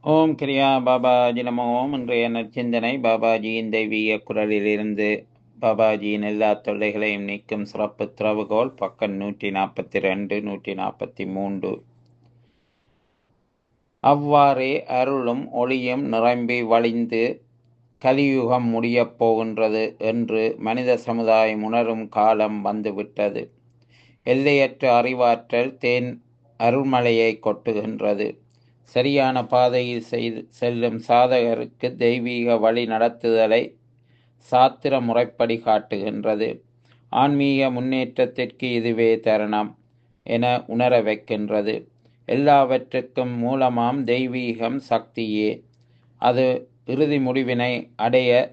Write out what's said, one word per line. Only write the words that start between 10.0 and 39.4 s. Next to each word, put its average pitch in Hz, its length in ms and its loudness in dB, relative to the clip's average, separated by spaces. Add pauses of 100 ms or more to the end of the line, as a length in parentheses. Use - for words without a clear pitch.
ரெண்டு, 98 420 -2
நூற்றி 101 320 -8
நாற்பத்தி 98 520 -8
மூன்று. 95 460 -6 (2250)
அவ்வாறே 143 680 4 (160)
அருளும் 127 600 -2
ஒளியும் 127 580 -2
நிரம்பி 120 540 0
வழிந்து 117 600 0 (800)
கலியுகம் 131 680 2
முடியப் 117 500 0
போகின்றது 110 680 0 (140)
என்று 110 440 -2 (160)
மனித 123 380 -2
சமுதாயம் 110 680 0
உணரும் 113 460 -2
காலம் 107 540 2
வந்துவிட்டது. 104 800 -4 (840)
எல்லையற்ற 139 580 2 (100)
அறிவாற்றல் 120 840 0
தேன் 123 320 -2 (500)
அருள்மழையை 120 800 2
கொட்டுகின்றது. 107 880 -2 (680)
சரியான 131 420 2 (100)
பாதையில் 123 540 2
செய்து, 117 400 -6 (100)
செல்லும் 117 480 -2
சாதகருக்கு 120 960 2
தெய்வீக 120 600 0
வழி 113 300 2
நடத்துதலை 113 760 2 (880)
சாத்திர 131 480 4
முறைப்படி 117 580 0
காட்டுகின்றது. 107 880 -2 (640)
ஆன்மீக 139 580 2
முன்னேற்றத்திற்கு 127 1000 -4
இதுவே 113 380 2 (100)
தருணம் 107 500 0 (560)